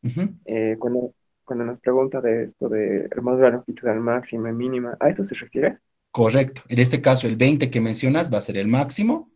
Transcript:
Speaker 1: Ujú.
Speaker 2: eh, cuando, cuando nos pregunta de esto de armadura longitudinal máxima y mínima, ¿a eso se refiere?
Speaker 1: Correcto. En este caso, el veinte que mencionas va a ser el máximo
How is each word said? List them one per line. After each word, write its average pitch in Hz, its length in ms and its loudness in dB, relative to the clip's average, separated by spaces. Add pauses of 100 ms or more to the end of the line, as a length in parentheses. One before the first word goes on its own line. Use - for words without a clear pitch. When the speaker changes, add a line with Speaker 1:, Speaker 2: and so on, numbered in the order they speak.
Speaker 1:
Ujú. 175 320 -4 (120)
Speaker 2:
eh, 110 320 -2
cuando, 123 360 -4 (300)
cuando 120 200 -6
nos 120 160 -10
pregunta 131 400 0
de 117 240 0
esto - 240 -8
de 107 460 -2
armadura 127 360 4
longitudinal 120 500 -4
máxima 117 500 -4
y - 20 -4
mínima, 123 460 -6
¿a 143 120 4
eso - 140 -4
se 160 100 -10
refiere? - 440 -4 (320)
Speaker 1:
Correcto. 127 580 2
En 123 100 0
este 123 220 4
caso, 131 260 4
el 110 100 0
veinte 135 340 4
que 117 100 0
mencionas 123 520 0
va 104 60 0
a 98 40 -2
ser - 140 -6
el 98 120 -2
máximo 208 680 0